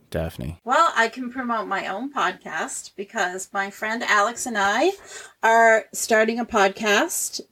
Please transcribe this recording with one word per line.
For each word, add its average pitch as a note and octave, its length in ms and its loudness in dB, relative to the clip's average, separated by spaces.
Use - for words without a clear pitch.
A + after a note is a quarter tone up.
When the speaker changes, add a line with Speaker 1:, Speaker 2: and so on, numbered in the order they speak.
Speaker 1:
Daphne? D#2+ 560 -6
Speaker 2:
Well, D4 320 2
I A3+ 120 2
can B3 220 -10
promote A#3+ 380 -6
my F#3+ 180 -4
own A3 280 -6
podcast - 840 -6
because F#3+ 560 -6
my G3 160 -4
friend A3 360 -6
Alex G#3 420 0
and A#3 100 -4
I G#3+ 360 2
are A3+ 500 6
starting A3+ 460 2
a A#3 80 -2
podcast G#3 1040 0